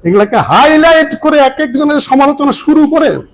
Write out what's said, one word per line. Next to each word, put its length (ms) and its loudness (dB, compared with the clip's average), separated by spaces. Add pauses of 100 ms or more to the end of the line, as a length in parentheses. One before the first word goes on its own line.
এগুলাকে 340 0 (120)
হাইলাইট 600 2 (120)
করে 160 2
এক 260 0
একজনের 340 -2 (100)
সমালোচনা 440 0 (100)
শুরু 200 2 (100)
করে 160 0 (240)